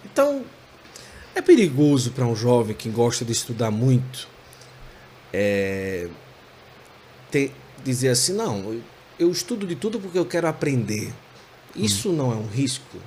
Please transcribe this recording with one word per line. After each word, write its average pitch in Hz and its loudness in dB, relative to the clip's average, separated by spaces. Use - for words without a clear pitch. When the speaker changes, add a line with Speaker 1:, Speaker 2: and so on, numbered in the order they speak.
Speaker 1:
Então, 277 0
é - -2
perigoso 147 6
pra 131 -2
um 117 2
jovem 113 2
que - -8
gosta 117 0
de 113 -4
estudar 113 -2
muito, 123 0
é, 98 -2
ter, 139 0
dizer 127 0
assim: 127 2
"Não, 196 -2
eu, 117 -8
eu 175 4
estudo 202 -6
de 170 -6
tudo 214 -4
porque 185 -6
eu 170 0
quero 170 -2
aprender." 120 -2
Isso - -2
Speaker 2:
Hum. 180 0
Speaker 1:
não 131 0
é 113 -2
um 107 -6
risco? 127 -4